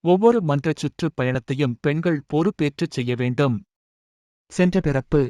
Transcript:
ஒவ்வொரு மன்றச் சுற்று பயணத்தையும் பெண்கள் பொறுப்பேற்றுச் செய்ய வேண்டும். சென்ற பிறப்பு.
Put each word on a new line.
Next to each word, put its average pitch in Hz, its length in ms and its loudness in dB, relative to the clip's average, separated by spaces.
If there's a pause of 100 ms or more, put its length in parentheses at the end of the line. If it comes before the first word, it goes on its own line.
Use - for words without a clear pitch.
ஒவ்வொரு 208 380 4
மன்றச் 147 380 -2
சுற்று - 320 -4
பயணத்தையும் 131 680 -2
பெண்கள் 156 460 0
பொறுப்பேற்றுச் 156 720 -2
செய்ய 123 180 -4
வேண்டும். 123 420 0 (960)
சென்ற 180 280 2
பிறப்பு. 143 500 0